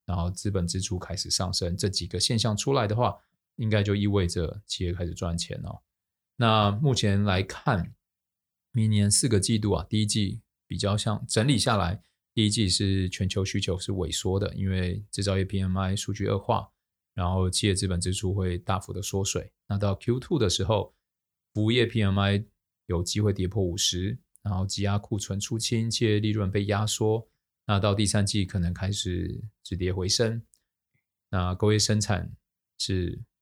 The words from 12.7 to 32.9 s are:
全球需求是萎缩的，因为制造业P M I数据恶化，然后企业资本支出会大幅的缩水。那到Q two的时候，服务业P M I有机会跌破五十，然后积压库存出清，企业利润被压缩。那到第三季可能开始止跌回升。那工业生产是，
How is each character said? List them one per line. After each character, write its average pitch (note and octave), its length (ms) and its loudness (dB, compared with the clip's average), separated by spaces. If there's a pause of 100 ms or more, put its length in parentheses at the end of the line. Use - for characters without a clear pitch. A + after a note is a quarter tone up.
全 F#2 180 -2
球 F#2+ 160 -2
需 G2 160 -2
求 F#2 180 -2
是 G2 140 -6
萎 F2+ 180 -4
缩 F#2 300 0
的， F2+ 160 -4
因 F#2+ 140 -2
为 F#2 420 -2
制 - 100 -6
造 G2 160 2
业 F#2+ 60 2
P F#2+ 180 -2
M F#2 160 0
I F#2+ 200 0
数 - 160 -6
据 G2+ 160 -4
恶 G2+ 100 0
化， - 320 -2 (420)
然 F2+ 160 0
后 F#2 200 2
企 G2 180 0
业 F#2+ 80 4
资 F#2+ 140 0
本 F2 100 -2
支 F#2 140 -2
出 F#2+ 200 -2
会 F#2 240 -2
大 F#2+ 220 -4
幅 - 140 -12
的 F#2+ 80 -8
缩 G2 200 -4
水。 - 300 -4 (160)
那 G2+ 100 -2
到 G2+ 180 0
Q A#2+ 260 -2
two D#3+ 180 -2
的 G#2+ 100 2
时 F#2 140 -2
候， F#2+ 320 0 (580)
服 G#2+ 120 0
务 A2+ 80 4
业 A#2+ 120 4
P A2 160 0
M G2 160 4
I G2+ 280 2 (400)
有 F2 180 0
机 G2+ 160 -4
会 G#2 140 4
跌 F#2 160 -2
破 G2 120 -2
五 F2 140 -2
十， F#2+ 420 -2 (240)
然 G2+ 160 -2
后 F#2+ 80 0
积 G2 180 -4
压 G2+ 140 2
库 G#2 220 -4
存 G2 180 -6
出 A2 220 -4
清， A2+ 320 -2
企 A#2 140 0
业 G#2+ 160 4
利 A2 80 2
润 G#2 200 0
被 G#2 140 0
压 G#2 240 0
缩。 A2 400 0 (380)
那 G#2 120 2
到 G2+ 160 4
第 G#2 120 2
三 G2+ 200 2
季 G2+ 200 0
可 - 120 -4
能 F2 160 0
开 F#2+ 160 -4
始 F#2 540 -4 (180)
止 - 140 -8
跌 F2+ 160 -2
回 F#2 160 -2
升。 A2+ 340 0 (920)
那 F#2 220 0
工 G#2+ 200 2
业 G#2+ 40 4
生 G#2+ 220 2
产 F2+ 320 -2 (460)
是， F#2 440 -4 (200)